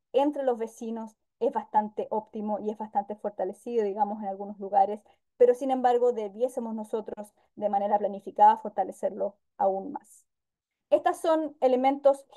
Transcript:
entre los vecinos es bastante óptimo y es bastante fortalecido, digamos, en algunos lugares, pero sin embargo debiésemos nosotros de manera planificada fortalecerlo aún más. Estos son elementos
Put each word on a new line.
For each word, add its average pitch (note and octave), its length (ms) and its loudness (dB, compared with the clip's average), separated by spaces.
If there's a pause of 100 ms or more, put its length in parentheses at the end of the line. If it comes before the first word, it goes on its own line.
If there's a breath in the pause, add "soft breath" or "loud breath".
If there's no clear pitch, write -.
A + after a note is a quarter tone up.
(120)
entre C#4+ 320 0
los B3 160 0
vecinos A3+ 580 -10 (220)
es B3 120 0
bastante G#3+ 600 -2
óptimo G#3+ 480 -4
y G#3 100 -6
es A3 80 -6
bastante G#3+ 380 -6
fortalecido, G#3 680 -4
digamos, G#3 380 -2
en G#3 60 -8
algunos G3+ 320 -10
lugares, G3+ 420 0 (360 soft breath)
pero B3 180 6
sin C4 160 -2
embargo B3 420 2
debiésemos A3 640 -6
nosotros G#3+ 580 -8 (220)
de G#3 140 -4
manera G3+ 280 2
planificada G3+ 600 4
fortalecerlo G3+ 800 -6 (220)
aún F#3+ 340 0
más. - 360 -18 (640)
Estos F4 260 2
son D#4+ 420 0
elementos C4+ 760 2